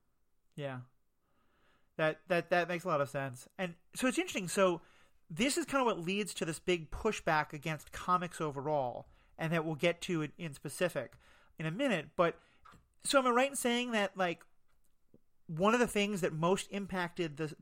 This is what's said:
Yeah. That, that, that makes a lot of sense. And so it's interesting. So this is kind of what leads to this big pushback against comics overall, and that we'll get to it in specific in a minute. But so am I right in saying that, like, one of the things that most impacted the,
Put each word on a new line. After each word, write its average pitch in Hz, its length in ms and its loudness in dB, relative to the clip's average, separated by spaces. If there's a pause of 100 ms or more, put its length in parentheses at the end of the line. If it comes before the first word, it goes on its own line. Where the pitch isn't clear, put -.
(540)
Yeah. 135 240 -6 (1160)
That, 156 300 0
that, 170 240 0
that 175 160 4
makes 175 160 -4
a 185 40 -6
lot 151 140 2
of 139 80 0
sense. 135 380 -6 (100)
And 180 160 -4 (220)
so 254 120 0
it's 254 100 0
interesting. 302 300 -4
So 180 340 4 (480)
this 226 280 0
is 320 80 -2
kind 269 160 0
of 247 60 2
what 170 180 0
leads 196 300 -2
to 190 100 -4
this 160 140 -4
big 175 320 -2
pushback 160 640 0
against 156 380 -8
comics 175 480 -2
overall, 139 680 -2 (300)
and 160 140 -2
that 160 140 0
we'll 160 100 -2
get 170 260 0
to 165 200 -2
it 147 160 -4
in 160 160 -10
specific 151 600 -4 (440)
in 160 80 -6
a 160 60 -2
minute. 208 440 -2
But 170 220 2 (640)
so - 160 2
am 254 80 4
I 247 40 6
right 254 180 6
in 277 60 -8
saying 247 360 0
that, 202 240 0
like, 180 280 -2 (1040)
one 180 260 4
of 240 60 6
the 233 80 4
things 202 340 0
that 170 120 0
most 170 380 2
impacted 175 640 -4
the, 156 240 -4